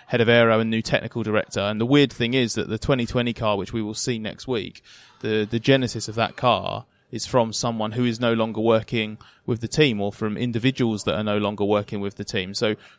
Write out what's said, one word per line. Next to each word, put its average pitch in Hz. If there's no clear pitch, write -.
head 120
of 113
aero 117
and 113
new 113
technical -
director. 107
And 104
the 120
weird 139
thing 120
is 123
that -
the 110
twenty 127
twenty 120
car, 107
which 95
we 113
will 107
see 120
next 107
week, 98
the, 107
the 117
genesis 127
of 107
that 113
car 101
is 123
from 117
someone 110
who 123
is 113
no 120
longer 113
working 110
with 117
the 113
team, 127
or 101
from 107
individuals 117
that 78
are 104
no 104
longer 104
working 104
with 98
the 101
team. 95
So 107